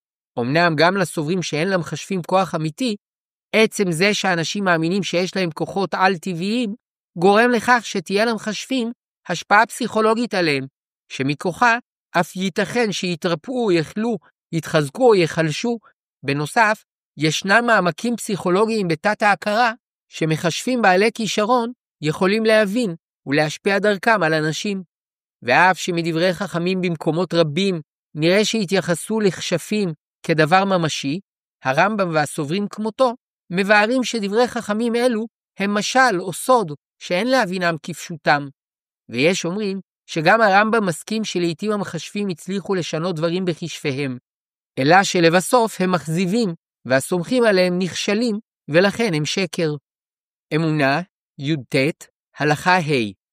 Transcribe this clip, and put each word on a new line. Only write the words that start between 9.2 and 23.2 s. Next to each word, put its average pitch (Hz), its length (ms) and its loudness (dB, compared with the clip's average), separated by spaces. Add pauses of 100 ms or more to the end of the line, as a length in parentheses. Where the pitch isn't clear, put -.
השפעה 202 380 2
פסיכולוגית 220 680 0
עליהם, 147 320 0 (460)
שמכוחה 175 640 0 (420)
אף - 160 -4
ייתכן 196 560 -2
שיתרפאו, 185 800 -2
יחלו, 208 440 -2 (360)
יתחזקו 160 560 0
או 226 60 8
יחלשו. 170 640 0 (440)
בנוסף, 151 640 0 (320)
ישנם 185 500 2
מעמקים 220 500 0
פסיכולוגיים 202 720 0
בתת 202 340 -2
ההכרה, 214 500 2 (360)
שמכשפים 165 720 -2
בעלי 202 320 4
כישרון 233 580 0 (300)
יכולים 190 420 0
להבין 214 500 2 (320)